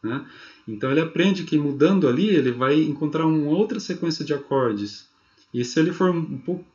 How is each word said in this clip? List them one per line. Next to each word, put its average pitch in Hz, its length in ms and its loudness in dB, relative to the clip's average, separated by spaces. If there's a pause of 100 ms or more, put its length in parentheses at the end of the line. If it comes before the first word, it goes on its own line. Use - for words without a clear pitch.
né? 123 220 -6 (420)
Então 113 240 -4
ele 147 100 2
aprende 170 440 0
que 160 140 -2
mudando 147 500 4
ali 156 200 2
ele 139 240 4
vai 135 300 2
encontrar 151 440 -2
uma 151 240 2
outra 208 300 0
sequência 165 440 -4
de 143 100 -2
acordes. 117 760 -2 (440)
E 123 120 -2
se - 160 -2
ele 175 120 2
for 185 180 0
um 160 280 -4
pouco - 260 -8 (100)